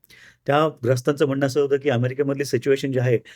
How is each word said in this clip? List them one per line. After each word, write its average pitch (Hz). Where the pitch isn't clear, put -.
त्या 151
ग्रस्तांचं 131
म्हणणं 139
असं 135
होतं 139
की 139
अमेरिकेमधली 135
सिच्युएशन 135
जी 123
आहे, 120